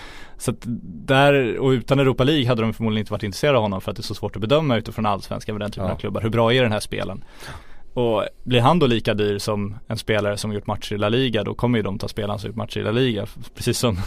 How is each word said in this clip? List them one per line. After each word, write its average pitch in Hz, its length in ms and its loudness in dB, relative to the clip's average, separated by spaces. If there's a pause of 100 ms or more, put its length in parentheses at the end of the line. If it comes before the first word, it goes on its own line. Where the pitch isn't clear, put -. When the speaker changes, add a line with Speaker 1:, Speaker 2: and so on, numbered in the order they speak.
(380)
Speaker 1:
så - 120 -2
att 117 60 -4 (500)
där, 135 520 4
och 135 120 2
utan 131 280 2
Europa 131 260 4
League 139 240 4
hade 117 140 2
de 110 100 0
förmodligen 107 300 0
inte 101 100 -8
varit 104 100 -4
intresserade 131 360 2
av 110 40 6
honom, 98 180 0
för 110 100 -4
att 95 60 -6
det 117 40 -8
är - 20 -8
så 110 120 -8
svårt 104 220 -6
att 95 60 -6
bedöma 135 340 4
utifrån 110 300 -4
Allsvenskan 104 480 -4
med 104 60 -6
den 104 100 -4
typen 98 160 -6
Speaker 2:
Ja. 90 60 0
Speaker 1:
av - 40 -2
klubbar. 101 240 -4
Hur 110 100 0
bra 117 240 4
är 127 80 4
den 113 100 2
här 107 80 0
spelaren? 98 440 -6 (680)
Och 117 300 2 (200)
blir 123 160 4
han 147 180 6
då 151 80 6
lika 113 280 2
dyr 104 240 2
som 104 380 -2 (100)
en 113 120 -6
spelare 104 380 0
som 107 160 -4
gjort 104 140 -6
matcher - 280 -4
i 101 40 -2
La 104 100 2
Liga, 113 360 2
då 107 100 -4
kommer 123 240 2
ju 107 40 2
de 95 160 -4
ta - 100 -6
spelaren 104 300 -4
som 107 100 -8
gjort 107 80 -10
matcher 107 240 -6
i - 20 -2
La 104 80 0
Liga, 117 320 2
f-, - 140 -10 (180)
precis - 240 0
som, 113 180 2 (100)